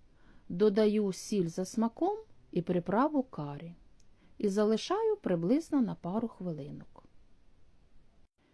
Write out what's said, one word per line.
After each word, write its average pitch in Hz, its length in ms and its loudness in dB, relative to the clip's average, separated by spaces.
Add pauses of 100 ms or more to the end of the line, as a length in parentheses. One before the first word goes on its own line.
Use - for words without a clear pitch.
(480)
додаю 208 640 4
сіль 185 360 -2
за 185 160 -4
смаком 320 540 0 (320)
і 175 120 -2
приправу 226 600 2
карі. 151 520 -10 (640)
І 214 100 0
залишаю 226 680 2
приблизно 220 640 0
на 185 140 0
пару 214 340 -4
хвилинок. 151 760 -10 (1500)